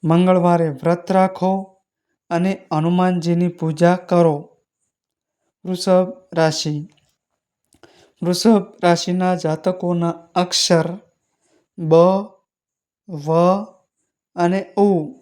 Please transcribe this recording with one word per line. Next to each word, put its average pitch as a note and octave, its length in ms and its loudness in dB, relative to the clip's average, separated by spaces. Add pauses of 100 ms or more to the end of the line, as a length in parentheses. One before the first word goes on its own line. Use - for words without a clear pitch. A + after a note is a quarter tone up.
મંગળવારે F3 640 2
વ્રત E3+ 440 -4
રાખો F#3+ 680 -2 (520)
અને F3+ 420 -4
હનુમાનજીની F3 760 0
પૂજા E3+ 480 0
કરો. E3+ 600 0 (1040)
વૃષભ F#3 480 0 (200)
રાશિ. D#3 560 -2 (1300)
વૃષભ F3+ 440 2 (160)
રાશિના F3+ 520 0
જાતકોના E3+ 760 -4 (240)
અક્ષર F3 580 0 (840)
બ, D#3+ 160 0 (1120)
વ D#3 240 -8 (1040)
અને F3+ 400 -2
ઉ. G3 460 0